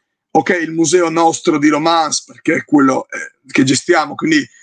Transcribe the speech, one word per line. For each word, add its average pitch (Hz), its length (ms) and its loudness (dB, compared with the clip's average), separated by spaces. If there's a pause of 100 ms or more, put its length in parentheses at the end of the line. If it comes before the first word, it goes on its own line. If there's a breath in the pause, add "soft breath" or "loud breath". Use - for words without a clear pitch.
(300)
Ok, 175 320 0
il 160 100 -6
museo 165 380 0
nostro 165 480 0
di 147 100 2
Romance, 160 580 0
perché - 300 -4
è - 80 -6
quello, 135 460 2
eh, - 420 -14
che 143 120 2
gestiamo, 147 500 0
quindi 147 320 -2 (160 soft breath)